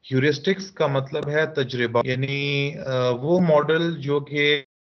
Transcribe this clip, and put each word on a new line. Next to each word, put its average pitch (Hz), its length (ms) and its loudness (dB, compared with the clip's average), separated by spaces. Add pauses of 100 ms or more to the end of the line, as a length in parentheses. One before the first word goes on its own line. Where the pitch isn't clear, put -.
Heuristics 143 640 0
का 156 180 -2
मतलब 139 400 -2
है 156 260 0
तजुर्बा, 120 520 0
यानी, 143 680 -2
अ, 127 360 0
वो 143 300 2
model 160 540 4
जो 143 260 -2
कि 143 440 0 (260)